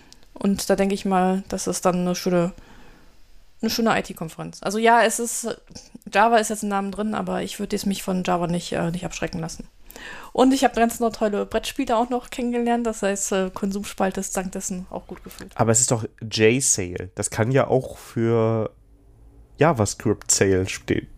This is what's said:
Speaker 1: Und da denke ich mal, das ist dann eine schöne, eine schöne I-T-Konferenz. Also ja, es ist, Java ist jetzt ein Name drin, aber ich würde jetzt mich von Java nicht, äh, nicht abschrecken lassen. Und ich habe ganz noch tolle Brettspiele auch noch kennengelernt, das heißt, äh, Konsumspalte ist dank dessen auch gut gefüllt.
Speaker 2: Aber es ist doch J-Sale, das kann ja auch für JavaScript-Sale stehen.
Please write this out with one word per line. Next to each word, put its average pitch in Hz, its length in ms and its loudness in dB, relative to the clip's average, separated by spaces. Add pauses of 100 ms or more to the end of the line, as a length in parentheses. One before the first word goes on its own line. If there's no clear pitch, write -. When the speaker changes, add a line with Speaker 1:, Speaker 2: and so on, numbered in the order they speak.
(340)
Speaker 1:
Und - 360 0
da 196 60 4
denke 196 180 0
ich 196 100 -6
mal, 190 440 2
das - 180 -6
ist 175 180 -2
dann 180 160 2
eine 180 140 0
schöne, 180 380 0 (1080)
eine 226 100 -2
schöne 226 280 2
I-T-Konferenz. 165 640 -10
Also 202 160 -2
ja, 226 240 6
es 220 180 2
ist, 233 260 -6 (640)
Java 226 280 6
ist 214 100 2
jetzt 214 140 -6
ein 208 60 -4
Name 196 220 -2
drin, 214 240 -4
aber 185 280 -2
ich 190 180 -8
würde 202 160 -4
jetzt - 100 -6
mich 196 160 -2
von 185 220 -2
Java 175 220 0
nicht, 170 260 -4
äh, 170 180 0
nicht 180 140 -4
abschrecken - 360 -6
lassen. - 280 -10 (640)
Und 262 220 6
ich 269 100 2
habe 247 100 2
ganz 233 260 2
noch 226 120 0
tolle 208 320 0
Brettspiele 226 520 -4
auch 240 120 0
noch 247 220 -6
kennengelernt, 240 560 -2
das 220 160 -4
heißt, 202 300 -2
äh, 190 200 0
Konsumspalte 196 680 -4
ist - 160 -8
dank 185 140 -4
dessen 190 380 -8
auch - 180 -10
gut - 160 -16
gefüllt. - 320 -18
Speaker 2:
Aber 113 160 2
es 110 100 4
ist - 100 4
doch 113 140 0 (180)
J-Sale, 107 920 2
das 101 160 -4
kann 113 220 0
ja 131 140 4
auch 127 320 0
für 113 720 2 (880)
JavaScript-Sale 101 1080 2
stehen. - 380 -2 (120)